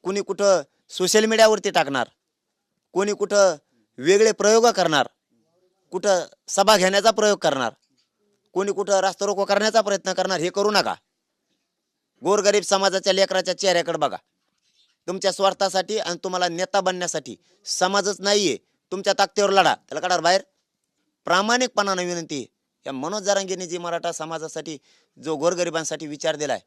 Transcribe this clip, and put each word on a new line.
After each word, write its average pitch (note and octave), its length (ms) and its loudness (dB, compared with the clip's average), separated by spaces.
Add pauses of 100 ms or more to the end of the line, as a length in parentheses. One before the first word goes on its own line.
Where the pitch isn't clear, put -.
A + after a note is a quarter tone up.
कुणी G3 180 -4
कुठं F#3+ 420 2 (280)
सोशल G3 340 2
मीडियावरती A3 460 4
टाकणार, C#3 360 0 (840)
कोणी G3+ 200 -2
कुठं G3 420 2 (440)
वेगळे G3+ 340 4
प्रयोग A3 340 4
करणार, E3+ 400 2 (880)
कुठं F#3 260 0 (280)
सभा G3+ 280 4
घेण्याचा F#3+ 340 4
प्रयोग G#3 280 2
करणार, C3+ 320 0 (840)
कोणी G3 200 -2
कुठं G3 280 0
रास्ता F#3+ 260 -2
रोको G3 180 -2
करण्याचा G#3+ 360 2
प्रयत्न F#3+ 320 -4
करणार, F#3 280 -2
हे F3 80 -2
करू G3+ 220 0
नका. A#2 240 0 (1300)
गोरगरीब G3+ 380 2
समाजाच्या F#3+ 500 2
लेकराच्या F#3 460 0
चेहऱ्याकडे E3+ 400 0
बघा. B2 180 -2 (920)
तुमच्या F#3 260 -2
स्वार्थासाठी F#3+ 680 0
आणि F3 260 -6
तुम्हाला F3+ 240 -2
नेता F3+ 320 -2
बनण्यासाठी F3+ 560 -6 (280)
समाजच F#3+ 560 -2
नाहीये, G3 360 0 (360)
तुमच्या G3 200 -2
ताकदीवर G3 380 0
लढा, F3 240 4
त्याला - 260 -10
काढा F3+ 160 -2
बाहेर. E3+ 240 2 (840)
प्रामाणिकपणानं G3 800 0
विनंती E3+ 300 -6
आहे. B2+ 120 -8 (400)
या C#3 60 -10
मनोज E3+ 300 -8
जरांगेने F#3+ 440 -2
जी F3 120 -8
मराठा E3+ 340 -6
समाजासाठी, D#3 680 -10 (460)
जो D#3 120 -4
गोरगरिबांसाठी D#3+ 680 -4
विचार D#3 300 -6
दिलाय C3+ 300 -4